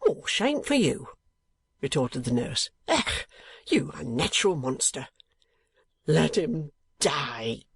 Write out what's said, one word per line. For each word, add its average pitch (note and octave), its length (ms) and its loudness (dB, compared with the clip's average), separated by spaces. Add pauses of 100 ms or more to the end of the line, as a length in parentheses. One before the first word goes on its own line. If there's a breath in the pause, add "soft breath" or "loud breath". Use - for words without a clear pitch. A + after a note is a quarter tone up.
More - 220 2
shame C#4 360 2
for - 100 0
you, G3+ 360 2 (720)
retorted B2+ 420 -2
the B2 80 -2
nurse. A#3+ 380 0 (180)
Ech, - 400 0 (400 loud breath)
you D3 260 2
unnatural C3 640 0
monster! C3 520 -2 (1000)
Let D#3+ 300 4
him D#3+ 340 -2 (280)
die! - 640 -2 (140)